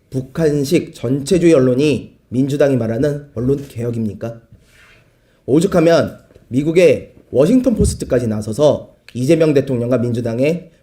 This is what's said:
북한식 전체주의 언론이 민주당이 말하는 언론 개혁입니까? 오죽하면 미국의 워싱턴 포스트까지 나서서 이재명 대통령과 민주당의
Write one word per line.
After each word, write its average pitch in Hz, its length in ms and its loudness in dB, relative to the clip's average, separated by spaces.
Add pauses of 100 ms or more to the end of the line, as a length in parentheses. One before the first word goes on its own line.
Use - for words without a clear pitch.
북한식 147 840 -2
전체주의 160 600 0
언론이 131 640 2 (140)
민주당이 139 480 0
말하는 127 560 -2
언론 131 340 -4
개혁입니까? 117 760 -8 (1040)
오죽하면 160 760 2 (280)
미국의 147 680 2 (180)
워싱턴 226 440 2
포스트까지 - 520 -2
나서서 110 680 -2 (180)
이재명 151 400 2
대통령과 131 440 0
민주당의 120 760 -4 (120)